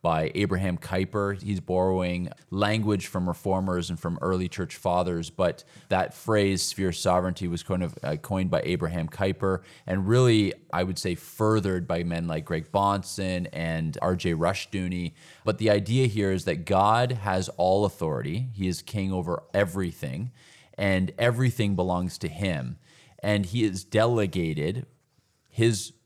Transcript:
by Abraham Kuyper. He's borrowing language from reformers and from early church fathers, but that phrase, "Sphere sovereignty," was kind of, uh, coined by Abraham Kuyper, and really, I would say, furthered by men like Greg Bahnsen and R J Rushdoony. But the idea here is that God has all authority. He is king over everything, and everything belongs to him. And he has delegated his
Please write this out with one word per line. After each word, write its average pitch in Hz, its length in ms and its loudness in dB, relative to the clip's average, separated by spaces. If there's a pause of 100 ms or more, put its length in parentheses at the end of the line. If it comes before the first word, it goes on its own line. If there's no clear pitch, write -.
by 80 340 2
Abraham 95 420 0
Kuyper. 98 640 -2
He's 98 200 -4
borrowing 90 640 0 (220)
language 104 580 0
from 92 180 -2
reformers 90 640 -2
and 85 80 -4
from 85 240 -6
early 92 280 0
church - 260 -6
fathers, 87 540 -2
but 87 340 0 (240)
that 92 260 0
phrase, 98 480 2
"Sphere 95 300 -2
sovereignty," 90 560 0
was 85 160 -4
kind 90 180 -2
of, 85 220 -4
uh, 76 140 -2
coined 92 340 -2
by 87 140 2
Abraham 85 420 -2
Kuyper, 95 540 0 (260)
and 92 180 0
really, 113 460 6 (220)
I 90 100 2
would 92 160 -2
say, 90 160 -2
furthered 98 720 0
by 85 160 -2
men 85 240 -2
like 78 160 -4
Greg 80 260 -4
Bahnsen 95 840 -2
and 80 480 -4
R 90 160 2
J 85 160 0
Rushdoony. 90 800 -2 (320)
But 101 120 0
the 107 120 2
idea 107 380 4
here 101 260 2
is 87 100 0
that 85 220 -2
God 110 480 4
has 95 420 -2
all 95 300 4
authority. 82 680 -4
He 98 160 -2
is 87 140 -2
king 95 320 -4
over 87 300 -2 (100)
everything, 92 800 -2 (440)
and 95 400 2
everything 117 600 2
belongs 90 400 0
to 90 100 -6
him. 78 480 -4 (440)
And 104 260 0
he 107 180 0
has 95 220 -2
delegated 95 1000 2 (640)
his 113 440 2 (120)